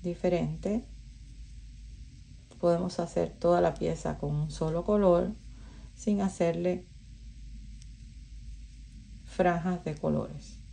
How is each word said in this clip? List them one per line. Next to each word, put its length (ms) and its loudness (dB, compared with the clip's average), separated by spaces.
diferente. 840 0
Podemos 400 4
hacer 300 0
toda 300 4
la 140 4
pieza 440 -2
con 180 0
un 160 0
solo 320 0
color 480 6
sin 240 2
hacerle 680 2
franjas 600 2
de 120 -4
colores. 640 -2